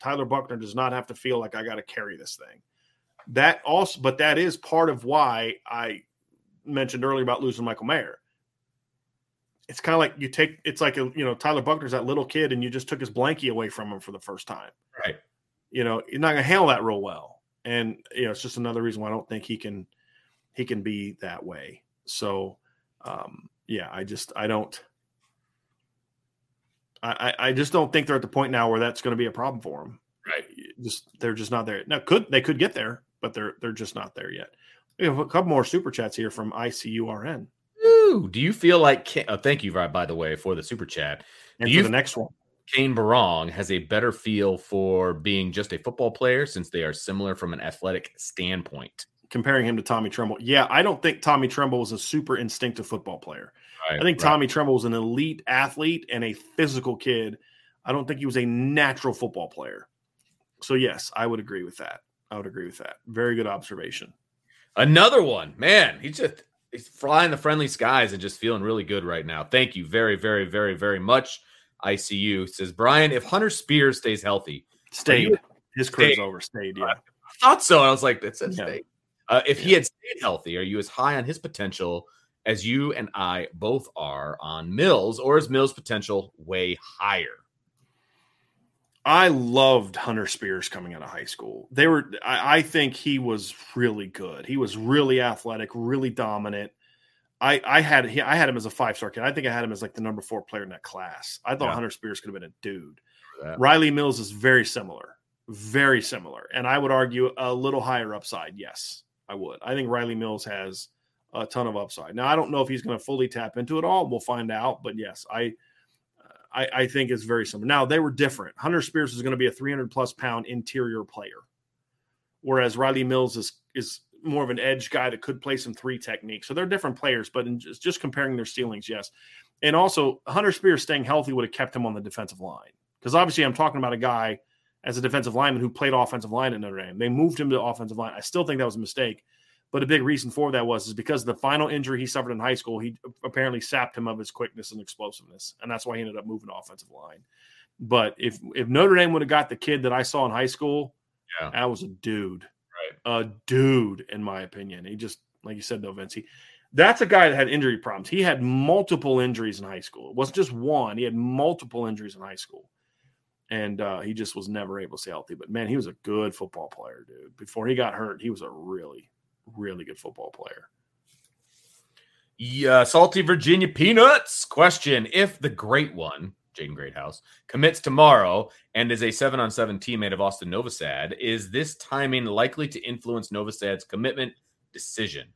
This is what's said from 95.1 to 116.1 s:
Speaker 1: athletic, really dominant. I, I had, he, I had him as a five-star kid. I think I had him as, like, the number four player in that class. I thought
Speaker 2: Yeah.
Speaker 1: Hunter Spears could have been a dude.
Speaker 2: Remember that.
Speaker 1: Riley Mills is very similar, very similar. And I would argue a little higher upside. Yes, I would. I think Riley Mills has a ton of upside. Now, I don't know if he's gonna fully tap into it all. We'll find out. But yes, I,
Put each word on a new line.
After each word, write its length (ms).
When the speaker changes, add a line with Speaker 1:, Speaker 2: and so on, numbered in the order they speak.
Speaker 1:
athletic, 540
really 360
dominant. 640
I, 260
I 160
had, 260
he, 140
I 140
had 120
him 80
as 80
a 60
five-star 400
kid. 120
I 100
think 140
I 60
had 120
him 80
as, 100
like, 100
the 80
number 220
four 180
player 220
in 80
that 120
class. 640
I 100
thought 120
Speaker 2:
Yeah. 80
Speaker 1:
Hunter 160
Spears 300
could 120
have 80
been 80
a 140
dude. 380
Speaker 2:
Remember 200
that. 40
Speaker 1:
Riley 300
Mills 280
is 120
very 340
similar, 520
very 520
similar. 540
And 120
I 120
would 140
argue 440
a 160
little 300
higher 320
upside. 420
Yes, 460
I 60
would. 260
I 140
think 160
Riley 240
Mills 300
has 440
a 100
ton 220
of 100
upside. 380
Now, 140
I 80
don't 140
know 120
if 60
he's 120
gonna 180
fully 300
tap 300
into 180
it 80
all. 240
We'll 120
find 300
out. 320
But 140
yes, 340
I, 220